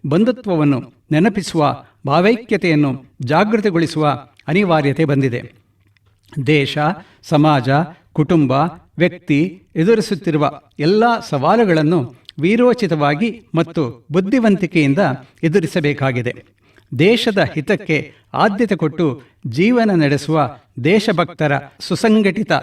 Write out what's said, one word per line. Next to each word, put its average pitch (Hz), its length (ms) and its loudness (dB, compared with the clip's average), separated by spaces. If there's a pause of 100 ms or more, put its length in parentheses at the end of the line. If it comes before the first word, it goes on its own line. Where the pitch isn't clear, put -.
ಬಂಧುತ್ವವನ್ನು 165 840 0 (180)
ನೆನಪಿಸುವ, 156 720 0 (240)
ಭಾವೈಕ್ಯತೆಯನ್ನು 170 960 0 (160)
ಜಾಗೃತಿಗೊಳಿಸುವ 160 1080 0 (200)
ಅನಿವಾರ್ಯತೆ 160 580 0
ಬಂದಿದೆ. 135 480 -2 (920)
ದೇಶ, 143 300 2 (460)
ಸಮಾಜ, 147 460 2 (440)
ಕುಟುಂಬ, 151 380 2 (460)
ವ್ಯಕ್ತಿ 170 680 -2 (120)
ಎದುರಿಸುತ್ತಿರುವ 160 840 0 (180)
ಎಲ್ಲ 196 240 2 (260)
ಸವಾಲುಗಳನ್ನು 160 920 0 (160)
ವೀರೋಚಿತವಾಗಿ 190 1160 0
ಮತ್ತು 160 560 -4
ಬುದ್ಧಿವಂತಿಕೆಯಿಂದ 185 880 0 (440)
ಎದುರಿಸಬೇಕಾಗಿದೆ. 147 1040 -2 (540)
ದೇಶದ 214 380 2 (160)
ಹಿತಕ್ಕೆ 156 600 -4 (200)
ಆದ್ಯತೆ 202 420 0
ಕೊಟ್ಟು 151 460 -2 (260)
ಜೀವನ 214 440 2 (100)
ನಡೆಸುವ 143 560 0 (260)
ದೇಶಭಕ್ತರ 175 680 0 (280)
ಸುಸಂಘಟಿತ 214 720 0 (120)